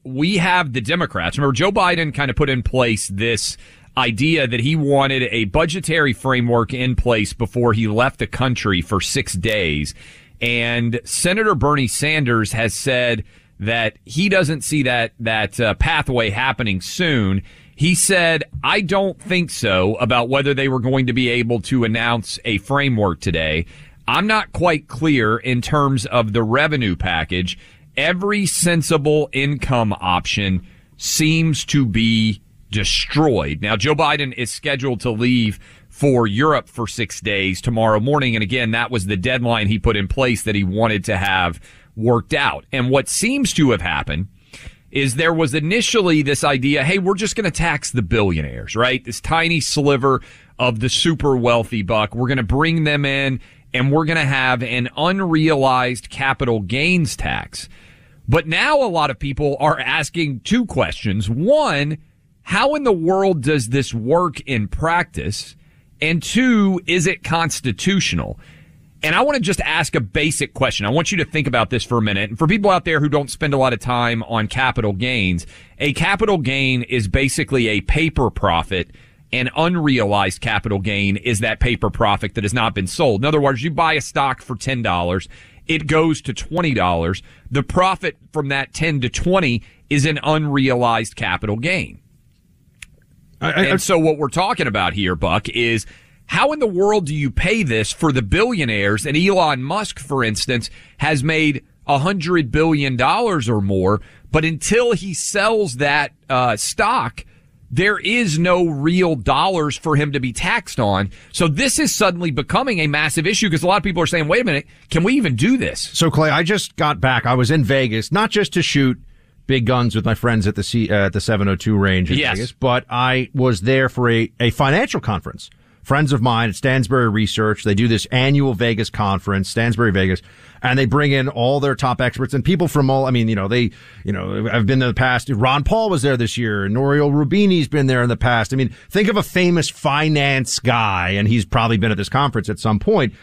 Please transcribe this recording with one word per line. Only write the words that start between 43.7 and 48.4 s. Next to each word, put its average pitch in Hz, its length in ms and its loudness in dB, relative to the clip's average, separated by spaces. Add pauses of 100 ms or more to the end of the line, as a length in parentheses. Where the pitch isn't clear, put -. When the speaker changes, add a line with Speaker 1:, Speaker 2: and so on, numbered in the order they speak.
Speaker 1:
have 90 100 0
happened 78 460 -4 (640)
is 135 260 -2
there 165 180 2
was 160 200 0
initially 175 680 2
this 143 220 0
idea, 139 400 2
"Hey, 185 140 2
we're 190 160 0
just 196 220 -4
gonna 202 140 -2
tax 160 400 -2
the 120 120 -2
billionaires," 82 720 -2